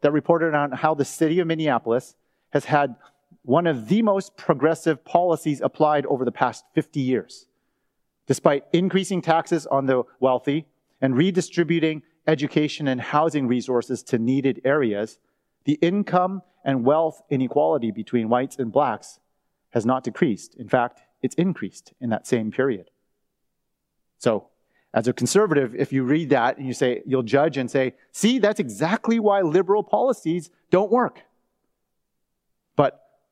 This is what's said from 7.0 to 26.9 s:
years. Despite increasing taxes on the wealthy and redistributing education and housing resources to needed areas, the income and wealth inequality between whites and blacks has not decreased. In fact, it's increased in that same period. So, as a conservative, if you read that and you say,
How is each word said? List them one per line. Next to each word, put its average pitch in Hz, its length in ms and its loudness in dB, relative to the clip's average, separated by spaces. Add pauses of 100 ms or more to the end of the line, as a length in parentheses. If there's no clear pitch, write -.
years. 127 460 -4 (800)
Despite 143 460 0
increasing 180 480 0
taxes 165 460 0
on 135 200 0
the 127 180 2 (160)
wealthy 131 460 0 (340)
and 131 160 0
redistributing 165 840 0 (240)
education 151 640 0
and 127 120 -2
housing 147 460 0
resources 120 580 -2
to - 140 -2
needed 131 460 0
areas, 117 540 -2 (460)
the 147 100 0
income 185 680 0 (220)
and 135 200 0
wealth 156 460 0
inequality 143 600 0
between 110 380 -4
whites 123 280 -2
and 113 160 -6
blacks 127 480 -2 (500)
has 113 140 -2
not 127 200 0
decreased. 117 500 -2
In 113 140 -18
fact, 123 340 -2 (180)
it's - 140 -4
increased - 680 -4
in 120 100 -4
that 110 160 -4
same 110 240 0
period. 120 400 -2 (1300)
So, 110 300 -2 (460)
as 113 120 0
a 123 60 2
conservative, 143 640 0
if - 180 -4
you 135 120 0
read 147 260 0
that 127 260 2
and 135 100 -10
you 127 60 -4
say, 123 320 -2